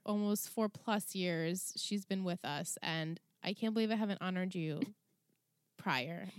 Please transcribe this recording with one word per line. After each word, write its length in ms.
almost 420
four 220
plus 440
years, 600
she's 300
been 180
with 180
us, 380
and 400
I 100
can't 220
believe 160
I 60
haven't 260
honored 320
you 260
prior, 480